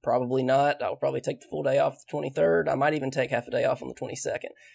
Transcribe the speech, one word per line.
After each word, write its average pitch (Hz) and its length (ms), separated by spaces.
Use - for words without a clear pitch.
probably 127 400
not. 135 400
I'll 107 140
probably 135 240
take - 200
the - 80
full 147 140
day 135 160
off 143 200
the - 120
twenty-third. 156 580
I 139 60
might 143 200
even 135 160
take 131 200
half 123 160
a - 40
day 123 140
off 131 160
on 127 80
the 123 60
twenty-second. - 560